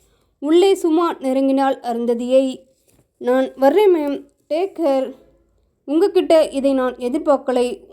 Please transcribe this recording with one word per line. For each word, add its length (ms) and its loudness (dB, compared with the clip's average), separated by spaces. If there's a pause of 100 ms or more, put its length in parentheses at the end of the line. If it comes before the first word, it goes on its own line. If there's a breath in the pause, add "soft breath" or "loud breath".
(400)
உள்ளே 360 4
சுமா 400 -2
நெருங்கினாள் 640 -2
அருந்ததியை. 840 -2 (540)
"நான் 380 0
வர்றேன் 400 4
மேம், 300 -6 (240)
டேக் 300 -4
கேர். 340 -2 (720)
உங்ககிட்ட 640 2
இதை 260 -2
நான் 220 -2
எதிர்பார்க்கலை. 840 -2 (140)